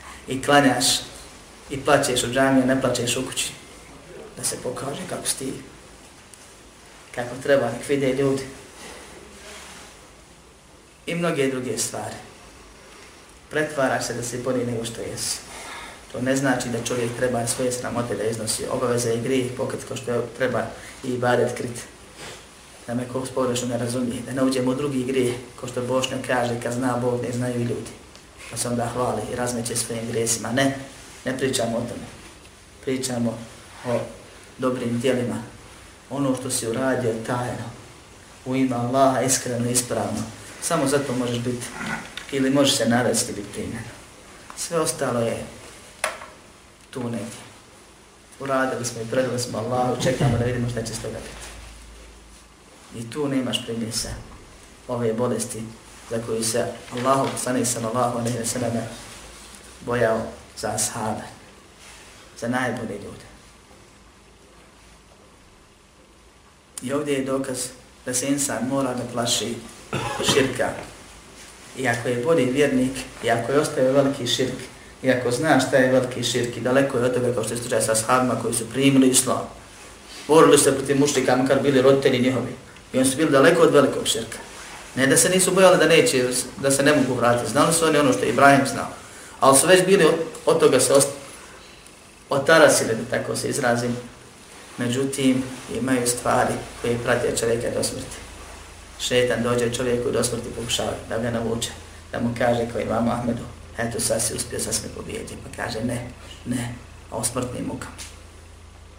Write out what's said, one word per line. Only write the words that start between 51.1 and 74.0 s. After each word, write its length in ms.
biti. 300
I 140
tu 180
nemaš 380
primjesa 440
ove 260
bolesti 500
za 160
koju 180
se 220
Allahu 400
poslanik 360
sallallahu 520
alejhi 180
ve 80
selleme 420
bojao 360
za 120
ashabe, 540
za 80
najbolje 460
ljude. 340
I 120
ovdje 200
je 120
dokaz 320
da 80
se 140
insan 420
mora 240
da 100
plaši 420
širka. 360
I 100
ako 200
je 160
bolji 220
vjernik, 460
i 80
ako 200
je 80
ostavio 340
veliki 340